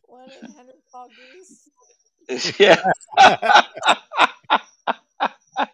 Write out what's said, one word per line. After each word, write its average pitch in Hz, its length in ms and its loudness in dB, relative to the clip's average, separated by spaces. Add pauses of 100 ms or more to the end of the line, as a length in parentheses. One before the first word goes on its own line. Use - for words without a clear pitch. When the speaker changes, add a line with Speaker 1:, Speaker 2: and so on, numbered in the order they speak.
Speaker 1:
One 254 240 -20
eight - 260 -20
hundred 254 200 -20 (140)
call 247 180 -20
Goose? 254 600 -20 (600)
Speaker 2:
<laughs> - 300 -8
Yeah. 165 180 4 (400)
<laughs> - 500 4 (2000)